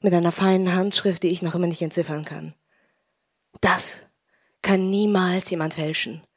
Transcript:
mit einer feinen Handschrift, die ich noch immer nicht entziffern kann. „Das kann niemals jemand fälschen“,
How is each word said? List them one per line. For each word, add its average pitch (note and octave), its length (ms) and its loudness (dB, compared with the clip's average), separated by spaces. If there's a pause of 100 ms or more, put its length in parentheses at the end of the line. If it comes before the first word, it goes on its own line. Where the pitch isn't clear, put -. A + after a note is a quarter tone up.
mit F#3+ 120 4
einer E3+ 200 4
feinen F#3+ 420 2
Handschrift, F#3+ 480 0
die F3 60 2
ich F3+ 120 -2
noch E3+ 140 -4
immer F3 120 0
nicht E3+ 140 -4
entziffern D#3 440 -4
kann. D#3 280 -14 (1080)
„Das - 400 0 (600)
kann F#3+ 280 2
niemals F#3+ 600 2
jemand D#3+ 260 -4
fälschen“, D#3 480 -6 (140)